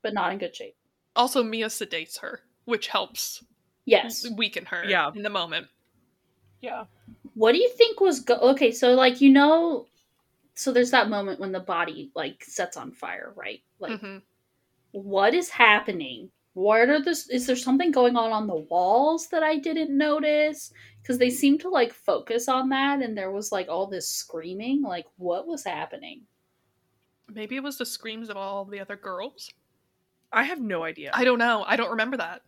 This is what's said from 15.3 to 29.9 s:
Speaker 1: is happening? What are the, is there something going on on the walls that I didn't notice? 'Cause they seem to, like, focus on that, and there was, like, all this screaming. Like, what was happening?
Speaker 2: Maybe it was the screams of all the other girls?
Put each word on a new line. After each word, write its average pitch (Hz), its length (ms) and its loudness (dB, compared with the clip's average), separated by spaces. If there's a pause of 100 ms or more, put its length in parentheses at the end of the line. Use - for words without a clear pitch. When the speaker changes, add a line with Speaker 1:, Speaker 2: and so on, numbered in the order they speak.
Speaker 1:
is 349 160 0
happening? 180 840 0 (220)
What 220 360 4
are 302 120 4
the, 349 100 -4
is 247 360 -4
there 254 80 0
something 277 360 0
going 247 260 4
on 226 160 0
on 214 140 -4
the 185 80 -4
walls 190 760 0
that 320 140 -2
I 311 140 0
didn't 311 400 -4
notice? 302 760 0 (320)
'Cause 247 120 -4
they 247 120 4
seem 277 300 4
to, 359 100 -8
like, 247 240 2
focus 233 560 -4
on 262 200 0
that, 269 320 0
and 220 160 -6
there 190 140 -6
was, 208 220 -8
like, 185 160 -4
all 185 180 -4
this 185 220 -8
screaming. 196 720 -6
Like, 180 240 -6 (100)
what 180 320 -4
was 330 160 -8
happening? 160 640 -10 (1040)
Speaker 2:
Maybe 214 240 -10
it 269 80 -6
was 277 140 -8
the 247 80 -6
screams 226 440 -12
of 202 60 -10
all 196 300 -8
the 202 160 -14
other 202 160 -12
girls? 196 520 -12 (840)